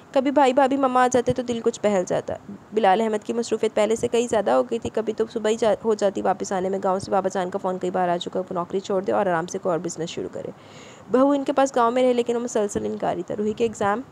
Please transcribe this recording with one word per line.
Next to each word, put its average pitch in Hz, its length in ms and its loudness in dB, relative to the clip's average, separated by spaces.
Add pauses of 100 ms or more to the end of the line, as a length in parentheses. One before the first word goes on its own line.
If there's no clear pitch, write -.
(160)
कभी 277 160 2
भाई 262 220 6
भाभी 269 240 4
मम्मा 254 260 4
आ 247 40 4
जाते 247 240 2
तो 254 120 -2
दिल 233 180 -4
कुछ 226 220 -2
बहल 202 220 2
जाता। - 320 -4 (360)
बिलाल 214 280 4
अहमद 214 220 0
की 233 100 -6
मसरूफियत 226 400 -2
पहले 214 220 2
से 226 120 -4
कहीं 233 200 0
ज़्यादा 226 260 2
हो 262 100 4
गई 233 160 -4
थी, 233 100 -8
कभी 220 240 -4
तो 220 120 -2
सुबह 214 240 -4
ही 226 80 2
जा-, 214 280 0
हो 220 100 2
जाती 202 260 0
वापस 202 320 -2
आने 185 160 -2
में। 196 140 -2
गाँव 190 160 2
से 208 120 -6
बाबा 190 180 2
जान 185 200 -2
का 196 100 -4
फ़ोन 185 180 -2
कई 180 140 -4
बार 185 180 0
आ 175 80 0
चुका, 180 220 -6
वो 185 140 -6
नौकरी 180 260 -4
छोड़ 190 240 -2
दे 208 80 -2
और 208 160 2
आराम 170 180 0
से 185 120 -10
कोई 185 140 -2
और 160 80 0
business 170 300 -6
शुरू - 200 -8
करे। - 240 -10 (580)
बहू 269 220 4
इनके 285 180 -2
पास 269 240 2
गाँव 233 160 4
में 254 120 2
रहे, 254 100 4
लेकिन 240 220 0
वो 233 60 -2
मुसलसल 214 440 -2
इनकारी 208 380 -4
था। - 100 -8
रूही 208 200 -2
के 233 120 0
exam 220 460 -2